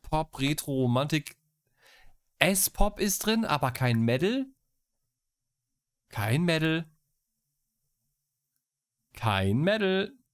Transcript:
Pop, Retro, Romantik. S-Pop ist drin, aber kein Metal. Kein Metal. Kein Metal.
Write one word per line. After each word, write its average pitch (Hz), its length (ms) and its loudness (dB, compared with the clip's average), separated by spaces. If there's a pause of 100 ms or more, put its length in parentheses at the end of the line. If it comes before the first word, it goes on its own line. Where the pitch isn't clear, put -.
Pop, - 360 -4
Retro, 147 320 -2
Romantik. 135 640 -2 (1000)
S-Pop 196 640 2
ist - 260 -2
drin, 226 180 0
aber 139 280 0
kein 120 300 0
Metal. 180 440 0 (1600)
Kein 113 340 -2
Metal. 160 420 0 (2250)
Kein 101 480 0
Metal. 196 500 0 (220)